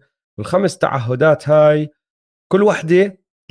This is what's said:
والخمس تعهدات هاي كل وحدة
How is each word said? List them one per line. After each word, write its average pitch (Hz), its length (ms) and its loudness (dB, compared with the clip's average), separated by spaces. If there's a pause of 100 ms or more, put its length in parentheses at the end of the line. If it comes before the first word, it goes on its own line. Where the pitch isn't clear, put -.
(380)
والخمس 180 400 -4
تعهدات 135 720 -2
هاي 151 400 2 (600)
كل 190 120 2
وحدة 190 540 0 (340)